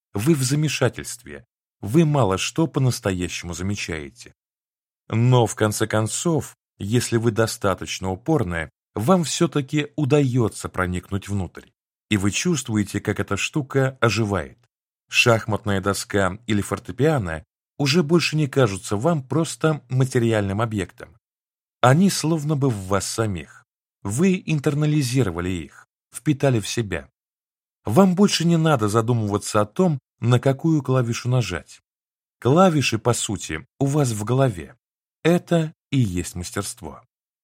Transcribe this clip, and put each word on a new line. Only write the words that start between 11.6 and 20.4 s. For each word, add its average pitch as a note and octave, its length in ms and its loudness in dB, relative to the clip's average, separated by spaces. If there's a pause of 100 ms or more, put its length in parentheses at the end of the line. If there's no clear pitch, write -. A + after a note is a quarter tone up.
И A2 80 4
вы G2 140 0
чувствуете, G#2+ 680 -2
как G2+ 200 -2
эта G2+ 160 -4
штука C3+ 640 -2
оживает. G2+ 580 0 (500)
Шахматная G#2 720 0
доска F#2+ 680 -2
или G#2 140 0
фортепиано G2 840 -2 (340)
уже C#3+ 240 2
больше D3+ 340 0
не D3+ 120 0
кажутся G#2+ 480 0
вам C#3+ 260 0
просто D#3 640 -2
материальным A2+ 720 0